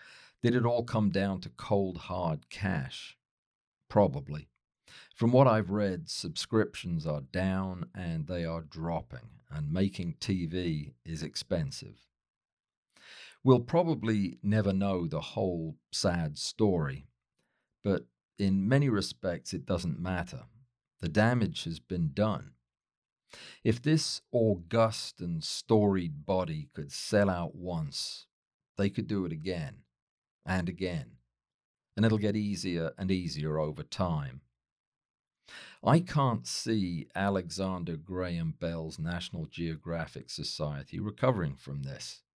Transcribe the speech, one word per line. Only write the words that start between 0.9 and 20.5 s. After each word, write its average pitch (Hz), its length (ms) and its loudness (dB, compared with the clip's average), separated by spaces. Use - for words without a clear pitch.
down 95 320 0
to - 80 -12
cold, 98 460 0
hard 85 540 -4
cash? 80 640 -4
Probably. 73 600 2
From 117 180 4
what 131 140 10
I've 110 240 4
read, 95 380 0
subscriptions 85 1000 -2
are 76 140 -2
down 92 760 -2
and 82 320 -4
they 87 180 -4
are 82 180 -4
dropping, 78 640 -8
and - 200 -4
making 90 480 0
T 92 280 -2
V 78 480 -2
is 80 180 -8
expensive. - 840 -6
We'll 127 160 8
probably 113 800 2
never 101 300 4
know 95 340 0
the 78 140 -4
whole 85 560 -4
sad 82 440 0
story, 78 720 0
but 98 220 2
in 98 300 2
many 139 200 4
respects 92 640 -2
it 82 140 -6
doesn't 87 340 -2
matter. 87 440 -6